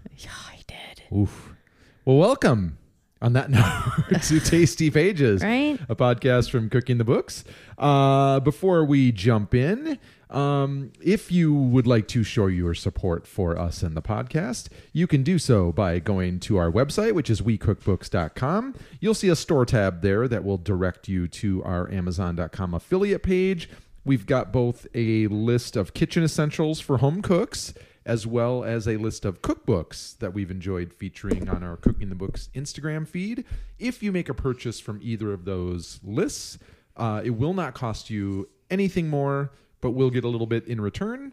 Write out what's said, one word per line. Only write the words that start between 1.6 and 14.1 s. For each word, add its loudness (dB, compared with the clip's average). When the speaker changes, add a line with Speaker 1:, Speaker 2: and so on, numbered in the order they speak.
Speaker 2:
Well, 6
welcome 2
on 2
that 2
<laughs> -
note 2
to 4
Tasty 4
Pages, 4
Speaker 1:
Right? 0
Speaker 2:
a -2
podcast 2
from -2
Cooking 0
the 0
Books. -2
Uh, 4
before 2
we 6
jump 2
in, 0
um, -2
if 0
you 4
would 4
like 4
to 2
show 2
your 0
support -4
for -2
us -4
and -4
the -4
podcast, -4